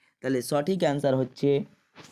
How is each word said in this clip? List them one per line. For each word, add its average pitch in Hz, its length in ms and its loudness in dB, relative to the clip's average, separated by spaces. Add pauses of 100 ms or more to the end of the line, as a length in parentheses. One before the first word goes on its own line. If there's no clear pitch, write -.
(220)
তাহলে 131 180 -2 (100)
সঠিক 156 340 -2
অ্যান্সার 143 360 2
হচ্ছে 131 280 -2 (640)